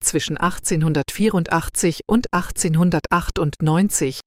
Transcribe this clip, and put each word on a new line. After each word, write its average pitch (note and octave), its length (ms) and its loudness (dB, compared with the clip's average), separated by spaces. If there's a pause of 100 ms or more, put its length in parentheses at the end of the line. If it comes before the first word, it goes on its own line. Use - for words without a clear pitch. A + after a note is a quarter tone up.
zwischen - 400 -2
achtzehnhundertvierundachtzig E3 1700 0
und - 260 0
achtzehnhundertachtundneunzig, E3+ 1900 0